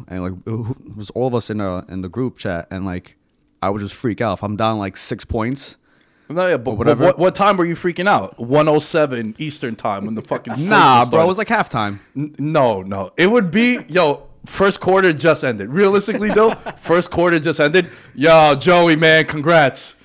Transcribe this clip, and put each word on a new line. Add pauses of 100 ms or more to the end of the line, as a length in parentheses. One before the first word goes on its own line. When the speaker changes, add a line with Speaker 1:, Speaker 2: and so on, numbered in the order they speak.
Speaker 1:
and,
like, (140)
it
was
all
of
us
in,
uh,
in
the
group
chat,
and,
like, (460)
I
would
just
freak
out
if
I'm
down,
like,
six
points (520)
Speaker 2:
No,
yeah,
but,
Speaker 1:
or
Speaker 2:
but
Speaker 1:
whatever.
Speaker 2:
what,
what
time
were
you
freaking
out?
One
oh
seven
Eastern
time
when
the
fucking
Speaker 1:
<laughs> (100)
Nah,
Speaker 2:
surges
Speaker 1:
bro,
it
Speaker 2:
started?
Speaker 1:
was,
like,
halftime. (180)
Speaker 2:
N-,
no,
no.
It
would
be, (100)
yo, (220)
first
quarter
just
ended.
Realistically,
though,
Speaker 1:
<laughs>
Speaker 2:
first
quarter
just
ended. (280)
Yo,
Joey,
man,
congrats. (100)